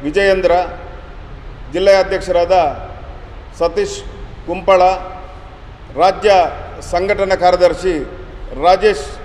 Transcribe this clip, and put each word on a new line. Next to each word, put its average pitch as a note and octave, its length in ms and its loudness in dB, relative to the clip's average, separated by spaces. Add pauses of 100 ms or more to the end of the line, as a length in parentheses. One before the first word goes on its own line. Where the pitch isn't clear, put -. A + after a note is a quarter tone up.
ವಿಜಯೇಂದ್ರ, F#3+ 480 2 (1200)
ಜಿಲ್ಲೆಯ F#3+ 300 6
ಅಧ್ಯಕ್ಷರಾದ F#3 500 2 (1040)
ಸತೀಶ್ F3+ 400 -2 (480)
ಕುಂಪಳ, F3+ 360 2 (1200)
ರಾಜ್ಯ G3 280 2 (640)
ಸಂಘಟನಾ F#3+ 500 0
ಕಾರ್ಯದರ್ಶಿ F3+ 520 4 (680)
ರಾಜೇಶ್ F#3 420 4 (180)